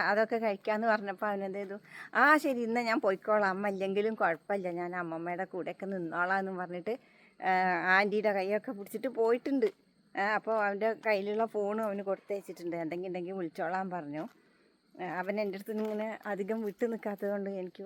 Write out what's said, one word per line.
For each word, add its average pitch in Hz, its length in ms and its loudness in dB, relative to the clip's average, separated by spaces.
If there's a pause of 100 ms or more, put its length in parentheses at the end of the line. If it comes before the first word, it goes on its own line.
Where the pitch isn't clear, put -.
(100)
അതൊക്കെ 220 340 2
കഴിക്കാമെന്ന് 214 480 0
പറഞ്ഞപ്പോൾ 202 380 -2
അവനെന്ത് 196 300 -4
ചെയ്തു, 196 160 -8 (460)
"ആ 269 40 10 (180)
ശരി, 262 240 0
ഇന്ന് 233 200 2
ഞാൻ 226 180 2
പോയിക്കോളാം, 202 480 4
അമ്മ 202 200 0
ഇല്ലെങ്കിലും 196 460 0
കുഴപ്പമില്ല, 180 480 0 (120)
ഞാൻ 175 120 -4 (100)
അമ്മമ്മയുടെ 170 520 -4
കൂടെയൊക്കെ 170 400 -6
നിന്നോളാം" 175 480 0
എന്ന് 190 180 -4
പറഞ്ഞിട്ട്, 175 340 -6 (540)
ആ, - 20 4 (460)
ആൻറ്റിയുടെ 208 420 4
കൈയൊക്കെ 202 400 0
പിടിച്ചിട്ട് 254 400 -6
പോയിട്ടുണ്ട്. 233 500 4 (520)
ആ, 196 40 2 (140)
അപ്പോൾ 220 160 -2 (100)
അവൻ്റെ 202 240 0 (180)
കയ്യിലുള്ള 208 380 2 (100)
ഫോണും 214 320 0
അവന് 202 220 -2
കൊടുത്തയച്ചിട്ടുണ്ട്, 185 720 -4
എന്തെങ്കിലും 175 280 -4
ഉണ്ടെങ്കിൽ 180 280 -6
വിളിച്ചോളാൻ 180 560 -2
പറഞ്ഞു. 151 300 -6 (800)
ആ, - 20 -4 (160)
അവൻ 190 220 -2
എൻ്റെ 196 160 -2
അടുത്ത് 214 180 -8
നിന്ന് 214 100 -2
ഇങ്ങനെ 214 200 -2 (260)
അധികം 202 340 -2
വിട്ടു 202 260 -2
നിൽക്കാത്തത് 202 400 -4
കൊണ്ട് 202 160 -2 (140)
എനിക്ക് 185 240 -10